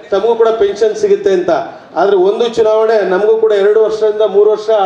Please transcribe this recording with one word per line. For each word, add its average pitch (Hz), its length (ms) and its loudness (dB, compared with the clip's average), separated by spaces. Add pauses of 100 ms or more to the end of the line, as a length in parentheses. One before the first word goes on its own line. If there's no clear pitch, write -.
(120)
ತಮಗೂ 214 240 0
ಕೂಡ 226 120 2
ಪೆನ್ಷನ್ 214 480 0
ಸಿಗುತ್ತೆ 196 360 0
ಅಂತ. 180 180 0 (460)
ಆದ್ರೆ 196 220 0
ಒಂದು 226 380 0
ಚುನಾವಣೆ 220 540 0
ನಮಗೂ 208 280 0
ಕೂಡ 220 140 0
ಎರಡು 208 320 2
ವರ್ಷದಿಂದ 214 380 -2
ಮೂರು 208 300 2
ವರ್ಷ 214 180 -4 (160)